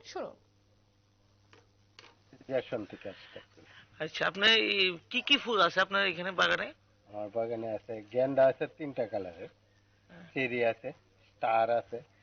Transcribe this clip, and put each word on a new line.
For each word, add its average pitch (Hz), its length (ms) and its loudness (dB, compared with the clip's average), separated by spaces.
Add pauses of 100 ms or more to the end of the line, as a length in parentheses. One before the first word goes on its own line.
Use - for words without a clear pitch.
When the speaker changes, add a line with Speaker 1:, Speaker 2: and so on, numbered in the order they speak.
Speaker 1:
শুনুন। - 300 -10 (2250)
Speaker 2:
রেশন 123 360 -4
থেকে 101 240 -14
আসছে। - 300 -16 (600)
Speaker 3:
আচ্ছা, 160 280 -2
আপনার 196 220 2
এই 202 480 4 (120)
কি 247 120 -2
কি 277 160 4
ফুল 214 240 0
আছে 170 200 4
আপনার 196 260 0
এখানে 180 240 -4
বাগানে? 180 420 0 (400)
Speaker 2:
আমার 104 160 -8
বাগানে 113 420 -4
আছে 110 320 -8 (100)
গেন্দা 131 320 4
আছে 135 220 2
তিনটা 139 380 -6
কালারের, 98 440 -8 (600)
Speaker 3:
হ্যাঁ। 175 240 -20
Speaker 2:
চেরি 123 320 0
আছে, 113 260 -2 (440)
স্টার 113 340 2
আছে, 117 340 -2 (200)